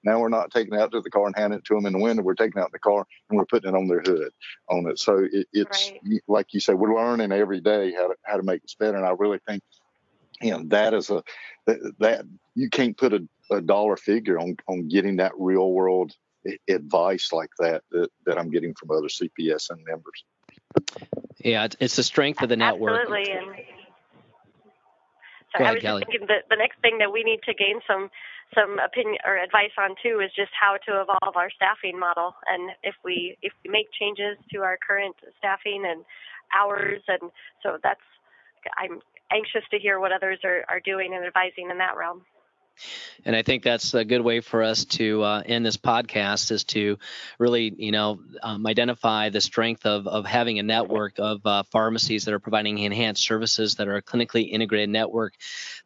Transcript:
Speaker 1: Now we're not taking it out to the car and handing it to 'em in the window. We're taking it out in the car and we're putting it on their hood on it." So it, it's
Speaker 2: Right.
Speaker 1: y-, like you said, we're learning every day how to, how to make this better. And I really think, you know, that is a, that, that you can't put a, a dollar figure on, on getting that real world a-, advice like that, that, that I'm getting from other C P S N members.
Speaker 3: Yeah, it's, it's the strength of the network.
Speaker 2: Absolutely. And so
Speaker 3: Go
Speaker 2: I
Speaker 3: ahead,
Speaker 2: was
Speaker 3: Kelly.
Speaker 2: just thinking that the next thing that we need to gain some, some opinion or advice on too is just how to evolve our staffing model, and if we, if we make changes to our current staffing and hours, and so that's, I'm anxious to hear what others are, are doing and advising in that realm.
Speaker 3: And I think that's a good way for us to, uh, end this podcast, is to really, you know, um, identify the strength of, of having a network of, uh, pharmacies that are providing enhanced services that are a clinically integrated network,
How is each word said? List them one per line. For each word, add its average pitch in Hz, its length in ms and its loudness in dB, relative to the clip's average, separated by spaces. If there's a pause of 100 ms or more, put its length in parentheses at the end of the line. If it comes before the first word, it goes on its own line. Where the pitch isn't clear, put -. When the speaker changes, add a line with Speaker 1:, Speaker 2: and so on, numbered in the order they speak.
Speaker 1:
Now 113 160 4
we're 117 80 2
not 110 220 2
taking 107 220 0
it 104 60 2
out 110 120 4
to 110 100 0
the - 80 -10
car 101 160 4
and 98 100 -2
handing 104 240 0
it - 60 -18
to 107 100 2
'em 104 100 0
in 98 60 0
the 92 80 2
window. 113 240 2
We're 92 120 2
taking 104 240 0
it - 20 2
out 87 80 0
in - 40 -12
the - 60 -12
car 101 260 2 (240)
and 107 80 2
we're 95 80 4
putting 95 280 0
it - 20 2
on 95 120 2
their 87 120 4
hood 80 320 0 (380)
on 87 180 0
it." - 120 -4
So 101 180 4 (120)
it, 98 220 -2
it's 98 400 0
Speaker 2:
Right. 98 140 -18
Speaker 1:
y-, 107 220 0
like 104 260 2
you 101 80 0
said, 101 140 4
we're 107 200 2
learning 113 380 0
every 98 260 2
day 101 320 2
how 90 160 0
to, 92 160 0
how 104 140 -2
to 92 60 -2
make 92 180 -2
this - 140 -18
better. 107 200 0
And 95 100 -2
I 90 120 2
really 101 220 2
think, 101 220 -8 (800)
you 113 100 0
know, 82 160 -4
that 107 260 4
is 101 160 -2
a, 101 140 0 (420)
that, 113 340 -2
that 107 260 2 (300)
you 123 140 -2
can't 120 260 0
put 123 180 2
a, 87 140 0 (240)
a 101 80 2
dollar 101 380 2
figure 104 420 0
on, 90 160 -4 (120)
on 90 200 -4
getting 95 300 2
that 92 200 2
real 92 360 4
world 92 400 2 (340)
a-, 98 260 -2
advice 87 600 0
like 80 260 -4
that, 82 320 2
that, 87 180 0 (160)
that 87 140 0
I'm 85 100 -4
getting 82 260 -2
from 78 160 -8
other 78 180 0
C 87 260 -6
P 80 160 0
S - 180 -4
N 82 160 -14
members. 82 380 -12 (1160)
Speaker 3:
Yeah, 110 260 0
it's, 107 160 -6
it's 127 160 0
the 135 60 2
strength 147 380 2
of 127 60 0
the 117 80 4
network. 220 460 2
Speaker 2:
Absolutely. 202 320 -2
And 190 320 -10 (1900)
so 202 60 -4
Speaker 3:
Go 143 60 4
Speaker 2:
I 120 60 6
Speaker 3:
ahead, 113 80 2
Speaker 2:
was - 40 -4
Speaker 3:
Kelly. 107 200 -2
Speaker 2:
just - 100 -6
thinking 202 160 -4
that 208 240 2
the 220 60 6
next 226 220 0
thing 226 200 2
that 202 120 2
we 226 120 -2
need 220 180 0
to 220 140 -6
gain 208 320 0
some, 196 240 -2 (420)
some 202 240 2
opinion 214 480 -2
or 196 100 2
advice 202 440 2
on 196 240 0
too 226 160 0
is 190 160 -2
just 202 180 -2
how 202 320 4
to 196 160 0
evolve 190 340 0
our 180 140 0
staffing 190 480 -2
model, 175 380 -2 (100)
and 185 240 -2 (140)
if 196 100 -6 (100)
we, 180 380 -6
if 196 100 -6 (140)
we 190 60 -8
make 214 160 0 (120)
changes 208 380 -4 (160)
to 202 80 -6
our 185 160 -2
current 202 380 -4 (240)
staffing 196 480 -4
and 165 180 -6 (500)
hours, 202 520 0
and 180 240 -2 (320)
so 160 180 -4
that's, - 180 0 (800)
I'm 175 240 -8 (300)
anxious 214 400 -2
to 208 80 0
hear 196 200 0
what 190 120 0
others 190 320 -2
are, 180 260 0
are 180 120 -4
doing 190 340 -4
and 180 100 -6
advising 180 460 -2
in 180 80 -6
that 185 180 -2
realm. 175 240 -8 (1040)
Speaker 3:
And 113 100 0
I 113 60 2
think 131 200 0
that's 117 320 0
a 117 120 2
good 120 160 2
way 117 180 2
for 113 240 0
us 110 220 0
to, 107 360 0
uh, 104 240 0
end 117 200 0
this 110 100 0
podcast, 110 760 0
is 107 160 -2
to 104 320 -2 (400)
really, 117 400 2
you 107 140 -4
know, 107 300 0 (200)
um, 110 240 -6
identify 110 600 2
the 101 140 0
strength 113 440 -2
of, 104 220 0
of 104 180 -4
having 117 340 0
a 101 40 -4
network 107 560 -2
of, 104 260 -2
uh, 101 180 2
pharmacies 110 600 0
that 107 100 -2
are 101 60 -2
providing 107 380 0
enhanced 104 440 -2
services 110 540 0
that 104 140 -2
are 101 80 -2
a 101 40 -4
clinically 117 480 0
integrated 107 400 0
network, 110 440 0 (520)